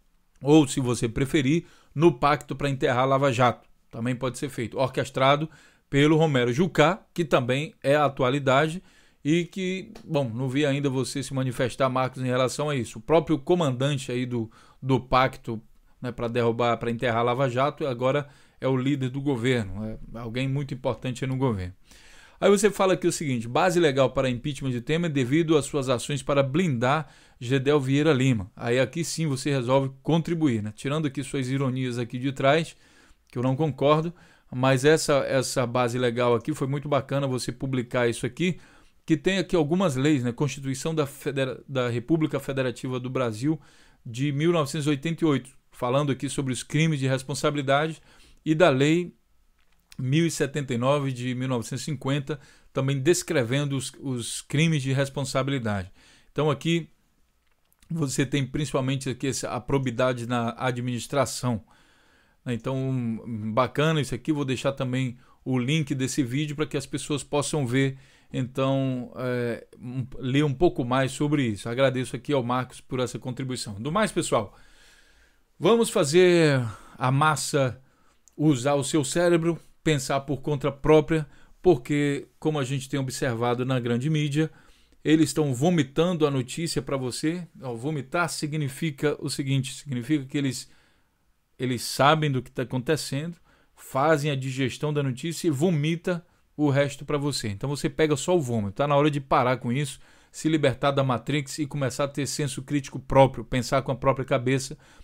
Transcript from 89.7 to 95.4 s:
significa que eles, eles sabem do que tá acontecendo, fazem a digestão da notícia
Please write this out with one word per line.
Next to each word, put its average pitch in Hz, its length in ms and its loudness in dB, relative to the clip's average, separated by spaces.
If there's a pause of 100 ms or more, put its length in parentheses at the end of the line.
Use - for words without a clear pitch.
significa 135 500 -4
que 143 140 -6
eles, 135 320 -4 (880)
eles 127 240 -4
sabem 151 480 2
do 127 100 -2
que - 100 -10
tá 135 120 -6
acontecendo, 143 760 -4 (400)
fazem 147 540 0
a 139 40 0
digestão 135 580 -4
da 147 100 0
notícia 151 460 -4